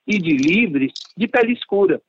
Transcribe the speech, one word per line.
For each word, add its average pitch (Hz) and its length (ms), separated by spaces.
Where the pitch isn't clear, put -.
e 214 120
de 165 180
livres 143 560
de 220 120
pele 240 260
escura. 196 560